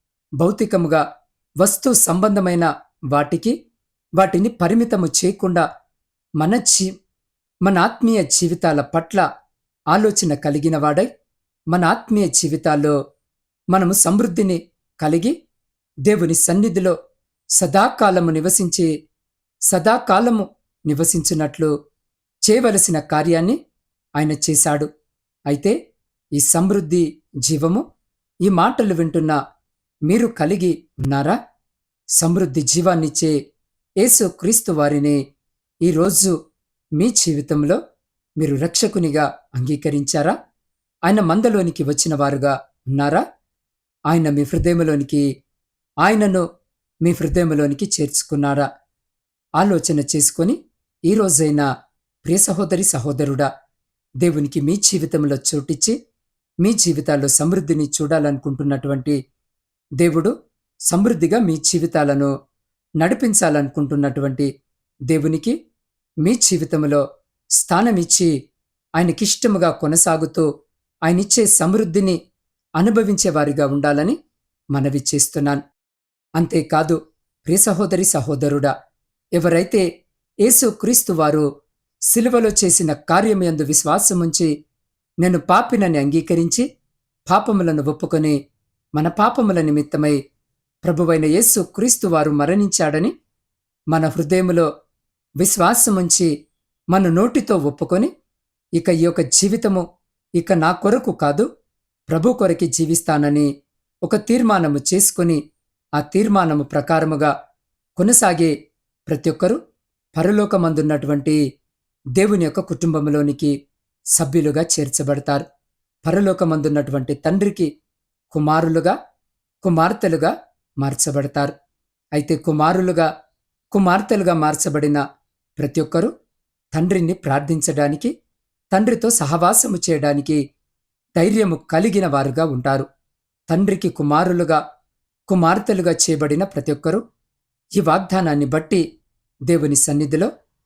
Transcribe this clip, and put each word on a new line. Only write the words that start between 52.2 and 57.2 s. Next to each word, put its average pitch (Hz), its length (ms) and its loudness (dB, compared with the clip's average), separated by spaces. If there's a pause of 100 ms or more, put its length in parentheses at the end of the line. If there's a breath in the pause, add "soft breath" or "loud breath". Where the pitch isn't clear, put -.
ప్రియ 175 120 0
సహోదరి 185 460 -2
సహోదరుడా, 139 720 -4 (640)
దేవునికి 147 440 -2
మీ 156 140 0
జీవితంలో 156 600 -2
చోటిచ్చి, 147 720 -4 (520)
మీ 202 140 2
జీవితాల్లో 147 540 -2